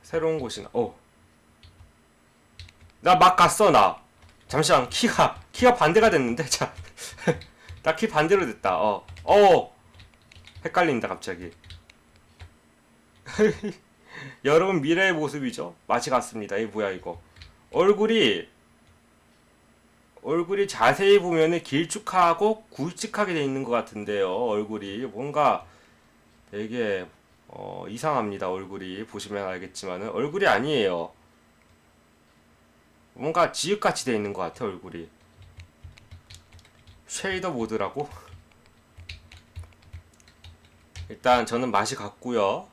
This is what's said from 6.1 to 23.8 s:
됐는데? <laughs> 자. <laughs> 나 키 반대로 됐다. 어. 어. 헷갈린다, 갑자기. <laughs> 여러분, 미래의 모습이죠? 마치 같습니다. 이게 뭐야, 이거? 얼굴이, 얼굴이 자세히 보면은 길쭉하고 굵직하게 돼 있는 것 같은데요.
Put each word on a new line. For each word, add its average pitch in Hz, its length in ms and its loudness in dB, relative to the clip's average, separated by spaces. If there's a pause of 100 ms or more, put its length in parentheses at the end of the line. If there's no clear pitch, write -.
됐는데? 123 360 0
<laughs> - 0 -
자. - 260 -4 (540)
<laughs> - 560 -6
나 160 140 0
키 226 120 -2
반대로 165 380 2
됐다. 95 340 -2
어. 101 240 0 (200)
어. 190 500 6 (920)
헷갈린다, 151 440 0
갑자기. 90 420 -10 (1700)
<laughs> - 580 -2 (600)
여러분, 165 360 4
미래의 170 340 2
모습이죠? 139 600 -6 (140)
마치 120 220 0
같습니다. 110 460 -2
이게 113 140 -2
뭐야, 101 200 -4
이거? 87 300 -10 (520)
얼굴이, 196 760 2 (1800)
얼굴이 175 440 -2
자세히 190 500 4
보면은 170 460 2
길쭉하고 180 1040 0
굵직하게 190 640 -6
돼 156 100 0
있는 135 200 -4
것 117 80 -8
같은데요. 104 600 -2